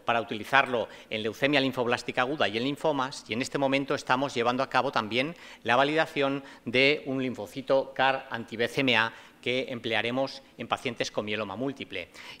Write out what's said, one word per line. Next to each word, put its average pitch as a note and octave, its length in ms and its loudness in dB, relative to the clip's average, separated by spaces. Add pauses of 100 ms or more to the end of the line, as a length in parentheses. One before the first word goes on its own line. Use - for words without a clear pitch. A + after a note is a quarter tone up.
para A#2 160 2
utilizarlo A#2 680 0 (220)
en A2 140 -4
leucemia C#3 360 2
linfoblástica B2 600 0
aguda B2+ 260 0
y G#2 80 -4
en A#2 60 0
linfomas, C#3 640 -2
y A2 40 -6
en A#2 100 -2
este - 160 -2
momento C#3 380 2
estamos B2+ 360 0
llevando B2 300 2
a - 80 -4
cabo B2+ 220 2
también B2 420 0 (300)
la A#2 100 4
validación C#3 720 2 (200)
de C3+ 420 4
un C3+ 140 -2
linfocito C3 760 0
car C3+ 360 2
anti-B A#2 380 -4
C - 140 -2
M B2 140 4
A A2+ 160 4 (300)
que B2+ 260 -2
emplearemos A#2 760 -2 (140)
en A#2 100 -10
pacientes A#2 440 -4
con A2 140 -4
mieloma G#2 320 -4
múltiple. A#2 520 -6 (320)